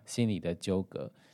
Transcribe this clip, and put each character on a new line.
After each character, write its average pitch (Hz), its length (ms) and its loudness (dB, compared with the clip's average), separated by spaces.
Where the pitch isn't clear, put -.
心 117 240 2
里 98 100 2
的 85 160 -2
纠 95 280 0
葛， - 280 -8